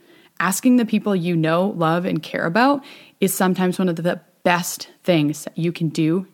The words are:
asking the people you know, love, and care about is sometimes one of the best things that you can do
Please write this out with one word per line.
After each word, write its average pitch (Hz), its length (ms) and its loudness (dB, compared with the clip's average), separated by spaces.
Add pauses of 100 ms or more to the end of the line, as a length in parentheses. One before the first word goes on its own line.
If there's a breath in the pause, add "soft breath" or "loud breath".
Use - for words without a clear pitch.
(380 soft breath)
asking 247 380 2
the 233 80 4
people 208 300 -2
you 175 200 0
know, 165 400 0
love, 170 300 0
and 165 180 -4
care - 220 -6
about 254 360 2 (380 loud breath)
is 190 140 0
sometimes 185 440 0
one 185 120 0
of 170 80 -2
the 175 240 -4 (220)
best - 460 -2 (160)
things 151 400 0
that - 120 -12
you 170 140 -2
can 165 160 -2
do 160 460 -2